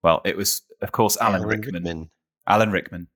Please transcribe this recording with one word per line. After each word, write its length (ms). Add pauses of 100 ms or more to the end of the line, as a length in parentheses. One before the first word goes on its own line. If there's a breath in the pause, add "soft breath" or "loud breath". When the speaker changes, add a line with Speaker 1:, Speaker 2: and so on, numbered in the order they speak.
Speaker 1:
Well, 220
it 120
was, 240 (200)
of 120
course, 260
Alan 220
Speaker 2:
Alan 80
Speaker 1:
Rickman. 260
Speaker 2:
Rickman. 340 (380)
Speaker 1:
Alan 240
Rickman. 440